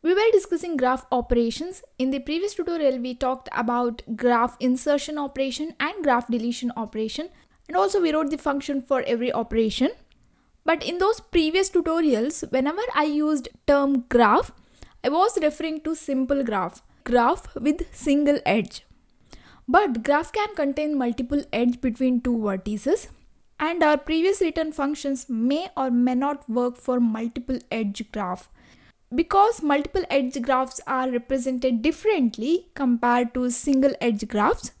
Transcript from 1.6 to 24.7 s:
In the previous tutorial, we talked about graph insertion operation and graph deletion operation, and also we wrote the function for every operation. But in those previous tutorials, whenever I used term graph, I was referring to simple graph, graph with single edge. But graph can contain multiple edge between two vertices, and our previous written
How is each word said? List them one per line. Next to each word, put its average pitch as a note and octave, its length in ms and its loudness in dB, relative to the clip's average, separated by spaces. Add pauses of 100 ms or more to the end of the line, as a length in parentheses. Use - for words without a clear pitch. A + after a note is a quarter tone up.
In C4 120 0
the C#4 80 -2
previous E4+ 360 -4
tutorial, D#4 440 0
we B3 140 -6
talked C4 380 -4
about A#3+ 500 -2 (140)
graph A#3+ 440 2
insertion C#4+ 580 0
operation C#4 600 -4
and F4 240 -4
graph B3 240 2
deletion A#3+ 480 -2
operation, A3 540 -6 (380)
and E4 100 -2
also G4 240 2
we E4 120 2
wrote D4+ 180 0
the D#4 60 -4
function C#4 440 -4
for C#4 220 0
every A#3+ 280 -2
operation. A3+ 600 0 (720)
But D#4+ 200 0
in F4 160 -4
those G#4 200 2
previous E4+ 500 0
tutorials, D#4+ 800 0
whenever C#4+ 300 0 (140)
I D4+ 80 2
used D4+ 460 0 (180)
term C#4 420 2
graph, A#3+ 420 4 (520)
I C4 60 0
was F#4 320 2
referring D#4 400 -2
to D#4 140 -4
simple C4+ 480 -2
graph, G3 380 -4 (220)
graph A#3+ 520 0
with C#4+ 400 -2
single C#4+ 500 2
edge. - 400 -2 (840)
But C4 360 2
graph D4 280 2
can G#4+ 240 -2
contain D4+ 420 -2
multiple B3 460 -2 (100)
edge A#3+ 280 0
between B3+ 400 0
two A#3+ 160 0
vertices, G#3+ 720 -2 (520)
and E4 240 0
our D4+ 140 4
previous D#4+ 440 0
written D#4+ 300 -2